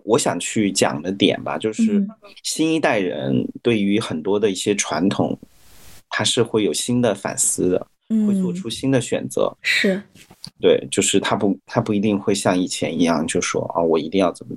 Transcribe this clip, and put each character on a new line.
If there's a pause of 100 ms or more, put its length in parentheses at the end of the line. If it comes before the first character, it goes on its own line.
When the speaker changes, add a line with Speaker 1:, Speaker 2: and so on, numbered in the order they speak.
Speaker 1:
我
想
去
讲
的
点
吧，
就
是
Speaker 2:
嗯。 (340)
Speaker 1:
新
一
代
人 (140)
对
于
很
多
的
一
些
传
统， (760)
他
是
会
有
新
的
反
思
的， (220)
Speaker 2:
嗯。
Speaker 1:
会
做
出
新
的
选
择。 (100)
Speaker 2:
是。 (600)
Speaker 1:
对，
就
是
他
不，
他
不
一
定
会
像
以
前
一
样，
就
说 (100)
，“啊，
我
一
定
要
怎
么，